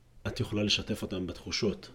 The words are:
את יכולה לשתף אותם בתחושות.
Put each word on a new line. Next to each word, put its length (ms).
את 120
יכולה 240
לשתף 380
אותם 260
בתחושות. 680